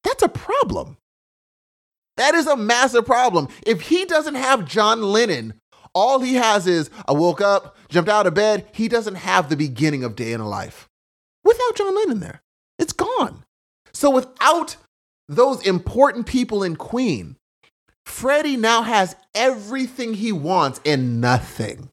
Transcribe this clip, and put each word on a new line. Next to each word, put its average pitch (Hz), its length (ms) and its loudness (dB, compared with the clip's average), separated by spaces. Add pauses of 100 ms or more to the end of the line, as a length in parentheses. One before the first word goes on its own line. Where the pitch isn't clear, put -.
That's - 200 0
a - 60 4
problem. 349 680 -4 (1200)
That 277 180 2
is 330 120 2
a 294 100 2
massive 240 500 2
problem. 233 420 2 (180)
If 208 160 0
he 359 220 0
doesn't 311 300 -2
have 254 320 0
John 220 360 2
Lennon, 196 520 0 (400)
all 254 260 2
he 254 140 -2
has 220 320 2
is, 170 240 0 (180)
"I - 40 0
woke 165 280 2
up, 202 360 2 (120)
jumped 170 220 2
out 208 160 4
of 170 80 0
bed." 208 380 0
He 226 160 -4
doesn't 214 280 -2
have 180 320 0
the 151 80 -2
beginning 139 480 -2
of 113 120 -8
Day 113 160 -6
in 113 80 -6
a 107 80 -6
Life. 98 400 -10 (560)
Without 466 320 2
John 392 180 -2
Lennon 370 260 -2
there, - 220 -14 (360)
it's 330 140 -4
gone. 403 520 -4 (480)
So - 180 2
without 277 680 0 (520)
those 240 380 2
important 233 600 2
people 240 360 -2
in 170 140 -4
Queen, 151 600 -4 (680)
Freddie 285 520 -2
now 226 260 2
has 214 340 0 (180)
everything 240 800 -2
he 214 180 -4
wants 156 520 0
and 127 360 0
nothing. - 720 -2